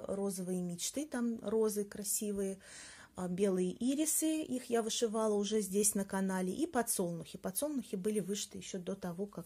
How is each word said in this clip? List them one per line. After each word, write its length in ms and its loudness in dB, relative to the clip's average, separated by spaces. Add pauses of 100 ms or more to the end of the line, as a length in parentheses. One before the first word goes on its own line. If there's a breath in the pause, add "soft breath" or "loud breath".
розовые 560 0
мечты, 420 -2
там 380 0
розы 420 2
красивые, 720 -2 (580 loud breath)
а, 120 -2
белые 440 4
ирисы. 680 2
Их 240 -4
я 160 2
вышивала 540 2
уже 260 2
здесь 320 4
на 100 2
канале. 480 0
И 140 0
подсолнухи. 720 0
Подсолнухи 580 -4
были 240 0
вышиты 380 -4
ещё 220 -8
до 160 -6
того, 320 -4
как 180 -10